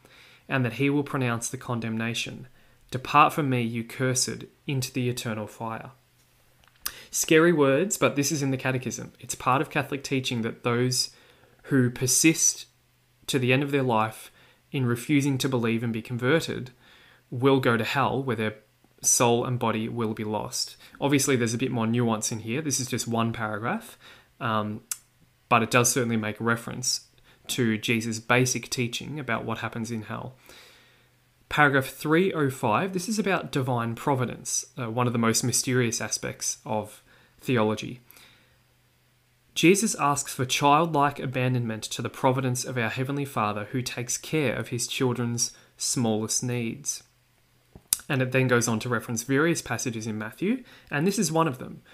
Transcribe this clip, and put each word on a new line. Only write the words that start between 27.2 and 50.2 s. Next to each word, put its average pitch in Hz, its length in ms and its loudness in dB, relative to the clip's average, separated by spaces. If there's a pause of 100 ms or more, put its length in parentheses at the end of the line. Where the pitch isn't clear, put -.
to 113 280 2
Jesus' 113 420 -2
basic 123 520 2
teaching 127 480 -6
about 117 260 -4
what 113 140 -4
happens 113 320 -6
in 110 100 -6
hell. 117 340 -10 (1120)
Paragraph 139 380 4
three 165 480 0
oh 147 160 0
five, 127 440 0
this 180 140 -4
is 214 120 -2
about 185 320 -2
divine 120 420 -2
providence, - 720 -2 (140)
uh, 117 100 -6
one 123 160 2
of 120 80 0
the 123 60 2
most 113 240 4
mysterious 123 580 0
aspects - 640 -6
of 107 380 -4 (360)
theology. 107 640 0 (1500)
Jesus 196 460 4
asks 143 340 0
for 135 100 -2
childlike 143 760 4
abandonment 127 640 -2
to - 180 -8
the 120 80 -4
providence 127 560 0
of 127 140 -6
our 113 100 0
Heavenly 139 360 -4
Father, 104 400 -2
who 127 180 -6
takes - 340 -6
care 143 380 -2
of 120 140 -6
his 117 180 -4
children's 120 640 -2 (260)
smallest 110 680 0
needs. 123 600 -4 (1080)
And 139 120 2
it 127 100 -2
then 131 160 2
goes 120 220 4
on 110 100 0
to 120 100 -6
reference 113 340 -4
various 156 380 2
passages 117 460 -6
in 107 100 -6
Matthew, 175 460 -4 (260)